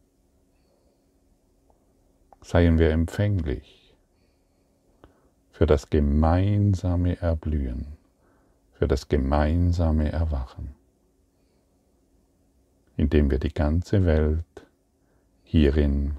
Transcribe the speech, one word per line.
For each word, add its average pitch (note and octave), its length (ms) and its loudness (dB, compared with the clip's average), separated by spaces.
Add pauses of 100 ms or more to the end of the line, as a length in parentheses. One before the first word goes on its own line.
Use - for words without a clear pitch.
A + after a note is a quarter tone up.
(2500)
Seien E2+ 380 2
wir D#2+ 100 4
empfänglich E2 1040 -4 (1700)
für D#2 60 2
das D2+ 240 0
gemeinsame F2+ 1300 0
Erblühen, D2 640 -4 (840)
für - 160 -4
das C#2+ 220 -2
gemeinsame D#2 1000 0
Erwachen, C#2+ 640 -6 (2250)
indem D2+ 320 2
wir C2+ 80 0
die D2 160 -4
ganze F2+ 540 -2
Welt D#2 360 0 (1000)
hierin C#2+ 760 0